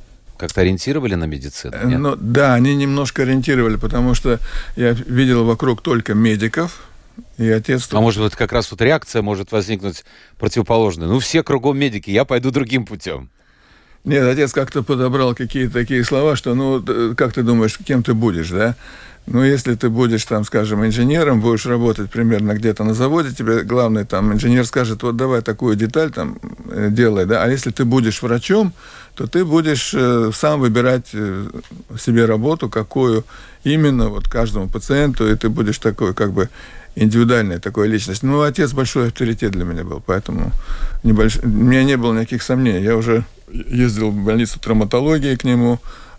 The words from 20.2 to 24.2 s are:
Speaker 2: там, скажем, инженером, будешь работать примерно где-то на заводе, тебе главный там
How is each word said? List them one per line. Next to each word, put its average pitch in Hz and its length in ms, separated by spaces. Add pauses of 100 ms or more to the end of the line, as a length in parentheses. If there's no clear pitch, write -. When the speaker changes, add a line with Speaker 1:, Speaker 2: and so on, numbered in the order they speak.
Speaker 2:
там, 107 180
скажем, 107 400
инженером, 123 560
будешь 113 240
работать 117 460
примерно 110 420
где-то 107 320
на 110 80
заводе, 135 420
тебе 113 280
главный 110 420
там 104 300